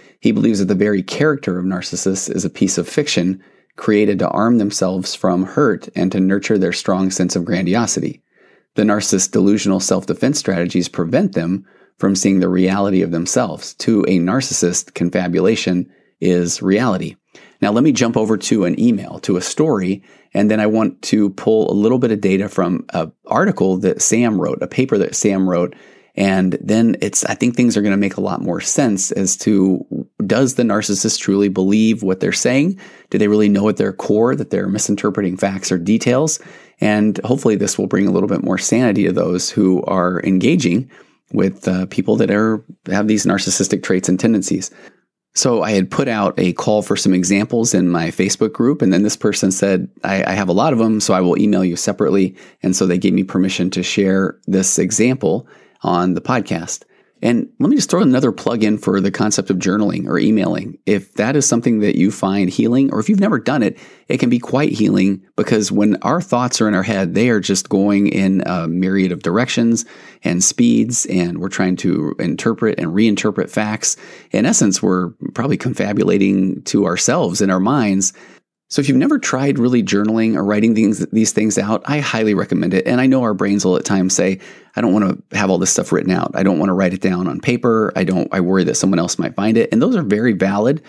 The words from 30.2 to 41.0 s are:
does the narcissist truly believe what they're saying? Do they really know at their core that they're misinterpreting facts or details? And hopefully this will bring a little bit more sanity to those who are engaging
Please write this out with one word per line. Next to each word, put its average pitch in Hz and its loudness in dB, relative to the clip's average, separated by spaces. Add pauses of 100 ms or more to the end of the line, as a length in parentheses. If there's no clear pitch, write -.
does 120 0
the 123 0
narcissist 104 -2
truly 101 2
believe 98 2
what 92 -2
they're 92 -2
saying? 147 0 (320)
Do - -2
they 104 2
really 107 4
know 101 2
at 98 -2
their 101 -2
core 117 0
that - -6
they're 95 -2
misinterpreting 101 -2
facts 98 -4
or 92 0
details? 120 0 (420)
And 107 0
hopefully 117 2
this 101 -2
will 98 0
bring 98 0
a 95 0
little 95 0
bit 98 -2
more 92 -2
sanity 113 0
to 90 0
those 90 -2
who 92 2
are 90 0
engaging 101 2 (440)